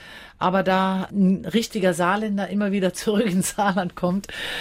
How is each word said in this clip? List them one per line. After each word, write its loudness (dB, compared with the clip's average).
Aber 2
da 2
ein 2
richtiger 0
Saarländer 0
immer 0
wieder 0
<laughs> -10
zurück 2
ins 0
Saarland 0
kommt -2